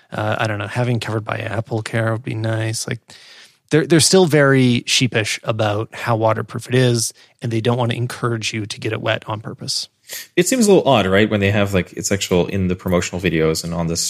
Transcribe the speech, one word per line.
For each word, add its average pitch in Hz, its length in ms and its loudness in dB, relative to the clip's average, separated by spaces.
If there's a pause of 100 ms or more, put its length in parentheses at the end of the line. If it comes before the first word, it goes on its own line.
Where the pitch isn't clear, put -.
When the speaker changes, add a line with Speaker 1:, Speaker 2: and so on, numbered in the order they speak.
(120)
Speaker 1:
Uh, 107 280 -2
I 113 80 0
don't 107 100 -4
know, 101 100 -6
having 123 320 -2
covered 110 240 -4
by - 140 -6
Apple 107 460 -6
Care 113 300 -2
would 110 100 -6
be 131 100 -6
nice. 110 540 -4
Like, 120 120 -6 (720)
they're, 151 160 4
they're 156 140 4
still 185 260 6
very 135 640 4
sheepish - 560 0
about 107 500 -2
how 120 220 -2
waterproof 110 520 -2
it 120 80 -4
is, 120 380 2 (280)
and 120 100 -4
they 113 100 -2
don't 120 160 0
want 120 140 0
to 120 60 -4
encourage 117 540 -4
you 107 140 -6
to - 140 -12
get 110 140 -4
it 117 80 -6
wet 117 260 -2
on 110 140 -6
purpose. - 480 -8 (460)
Speaker 2:
It 175 120 2
seems 247 200 2
a 202 60 6
little 143 160 4
odd, 110 160 4
right? 98 240 4
When 107 100 0
they 98 120 2
have, 101 220 0
like, 90 200 0
it's - 180 -4
actual 95 360 0
in 95 200 -2
the 90 80 0
promotional 90 460 -2
videos 80 420 0
and 85 100 -8
on 85 120 -4
this 82 240 -2